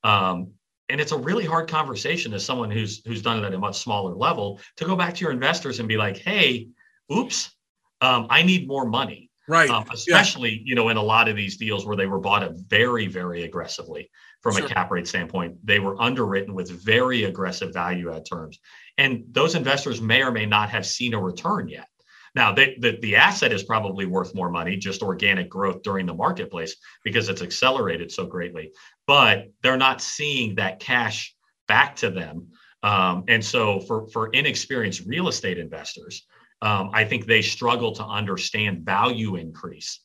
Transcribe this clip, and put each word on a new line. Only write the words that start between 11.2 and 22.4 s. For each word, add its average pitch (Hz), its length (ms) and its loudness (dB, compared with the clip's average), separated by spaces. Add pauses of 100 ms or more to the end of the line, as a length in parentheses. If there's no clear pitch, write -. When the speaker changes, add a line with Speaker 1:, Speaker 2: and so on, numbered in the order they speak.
Speaker 1:
of 107 80 0
these 98 220 -4
deals 104 280 -4
where 104 100 -2
they 95 100 0
were 95 140 -2
bought 101 220 2
at 82 140 -6
very, 110 500 2
very 90 380 -6
aggressively 80 680 -10 (320)
from 107 140 2
Speaker 2:
Sure. 92 100 0
Speaker 1:
a - 20 -4
cap 90 220 0
rate 87 160 -2
standpoint, 87 580 -4
they 104 140 4
were 98 240 -2
underwritten 101 520 0
with 90 160 -6
very 110 540 2
aggressive 92 480 -4
value 87 400 -4
add 80 140 -10
terms. 80 320 -10 (400)
And 131 320 2
those 147 240 2
investors 131 460 0
may 117 220 4
or 127 100 2
may 110 140 -2
not 104 240 2
have 104 140 -2
seen 120 300 -2
a 104 80 -2
return 90 460 -2
yet. 73 200 -16 (460)
Now, 113 180 6